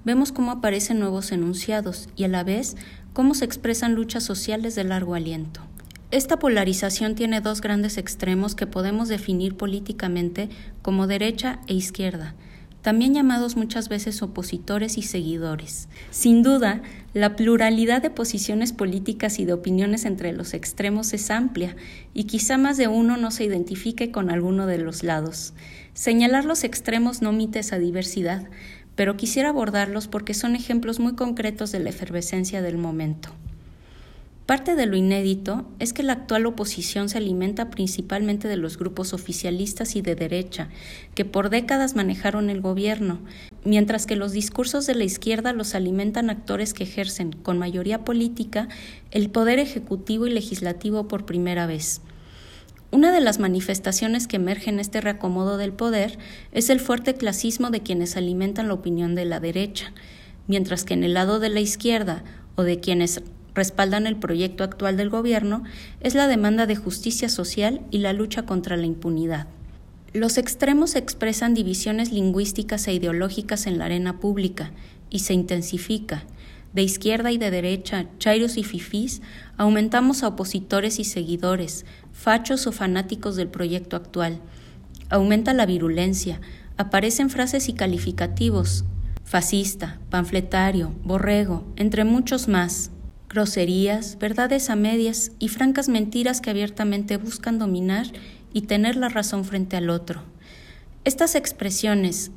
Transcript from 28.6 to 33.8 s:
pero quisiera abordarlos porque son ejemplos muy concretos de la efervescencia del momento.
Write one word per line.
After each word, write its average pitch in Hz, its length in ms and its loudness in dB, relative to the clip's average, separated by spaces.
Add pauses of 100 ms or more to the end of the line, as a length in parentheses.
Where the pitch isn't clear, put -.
pero 202 200 2
quisiera 262 340 0
abordarlos 208 580 0
porque 214 260 -4
son 240 220 0
ejemplos 233 440 0
muy 240 140 2
concretos 214 580 -2
de 196 100 -2
la - 80 -2
efervescencia 185 760 -4
del 170 160 -2
momento. 160 500 -4 (1160)